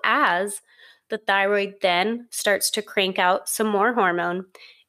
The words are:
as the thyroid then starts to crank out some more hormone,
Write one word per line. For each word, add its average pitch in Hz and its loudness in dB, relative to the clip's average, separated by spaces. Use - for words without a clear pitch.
as 208 0
the 220 -6
thyroid 196 0
then 196 0
starts - -2
to 214 -4
crank 190 -2
out 185 2
some - -2
more 214 0
hormone, 180 -2